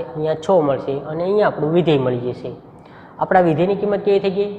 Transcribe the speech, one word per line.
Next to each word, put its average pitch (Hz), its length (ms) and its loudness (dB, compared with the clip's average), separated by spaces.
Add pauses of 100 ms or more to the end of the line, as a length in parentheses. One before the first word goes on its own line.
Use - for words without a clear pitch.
અહીંયા 156 320 -4
છ 156 160 -6
મળશે 139 500 2
અને 156 240 -6
અહીંયા 202 220 2
આપણું 151 260 0
વિધેય 165 260 4
મળી 123 340 -2
જશે. 123 180 -12 (680)
આપણા 185 280 4
વિધેયની 170 280 0
કિંમત 202 280 -2
કેવી 196 200 2
થઈ 196 140 -2
ગઈ? 202 200 -2